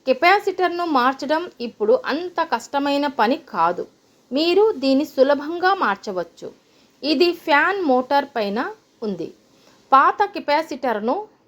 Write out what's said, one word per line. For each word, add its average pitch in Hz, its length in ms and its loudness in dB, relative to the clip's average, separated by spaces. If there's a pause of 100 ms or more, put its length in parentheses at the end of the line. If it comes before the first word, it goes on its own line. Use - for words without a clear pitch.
కెపాసిటర్ను 349 800 0
మార్చడం 277 580 0 (180)
ఇప్పుడు 220 340 0 (100)
అంత 349 380 -6
కష్టమైన 285 640 -2
పని 277 300 0 (100)
కాదు. 175 360 0 (480)
మీరు 349 400 2
దీన్ని 269 340 0
సులభంగా 294 680 0
మార్చవచ్చు. 196 720 -6 (560)
ఇది 311 300 2
ఫ్యాన్ 339 480 0
మోటార్ 277 520 0
పైన 208 260 -2 (440)
ఉంది. 180 260 -6 (640)
పాత 311 340 6
కెపాసిటర్ను 285 880 -4 (320)